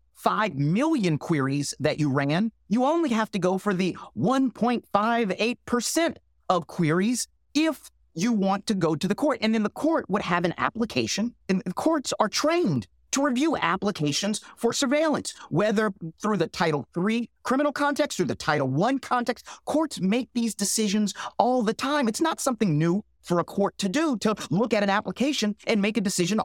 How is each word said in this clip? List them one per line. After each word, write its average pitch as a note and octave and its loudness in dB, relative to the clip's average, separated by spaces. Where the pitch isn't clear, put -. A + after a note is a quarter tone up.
five G#3+ 0
million F3+ 2
queries C#3+ -2
that C#3 0
you D3+ 2
ran. D3 0
You A#3+ 2
only D#4+ 2
have A3 0
to G3 -4
go F3+ 2
for G3+ 0
the F3 -2
one B3+ 2
point A#3+ -2
five A3+ 2
eight A3+ -2
percent D4 0
of F3 0
queries F#3 0
if D#4 -2
you G#3 0
want G3 0
to A3+ 0
go F3 0
to E3+ -4
the G3+ 0
court. C#4+ 0
And A3 2
then A3 0
the G#3 -2
court D#4 -2
would G3 0
have F3 2
an F3 2
application, C3 -2
and F#3+ 2
the F3+ -4
courts D#4 0
are G#3+ 2
trained C#4+ 0
to C#4 0
review C#4+ 2
applications F#3 -2
for A#3 0
surveillance, C#4+ 0
whether G#3 0
through G#3+ 0
the E3 2
Title D#3 0
three A3 -2
criminal C#4+ 2
context C#4+ 0
or F#3 2
the B2 -2
Title D3 0
one G3 0
context. B3 -4
Courts D4 -2
make G#3 0
these A#3 -2
decisions G#3 0
all B3 4
the A3 0
time. C#4 0
It's A3 -2
not D#4+ 0
something G#3+ 2
new E3+ 2
for F3 0
a E3 0
court - -2
to G3+ -2
do, C#4+ 0
to G#3 0
look A3+ 0
at G#3 2
an G3+ 0
application G#3 -2
and G#3+ 2
make G#3+ 0
a A#3 0
decision F#3 0
to F#3+ -2